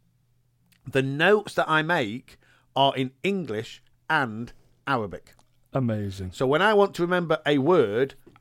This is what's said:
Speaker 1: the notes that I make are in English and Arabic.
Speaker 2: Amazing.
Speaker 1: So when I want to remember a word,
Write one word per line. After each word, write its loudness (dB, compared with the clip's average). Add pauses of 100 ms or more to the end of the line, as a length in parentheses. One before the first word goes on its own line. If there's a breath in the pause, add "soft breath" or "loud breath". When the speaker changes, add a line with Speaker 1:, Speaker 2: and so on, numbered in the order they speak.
(840)
Speaker 1:
the -2
notes 0
that -2
I 2
make -4 (360)
are 4
in -4 (100)
English -6 (280)
and -2 (360)
Arabic. -4 (380)
Speaker 2:
Amazing. -4
Speaker 1:
So -4
when 2
I 4
want 4
to -4
remember 0
a 2
word, 2 (260)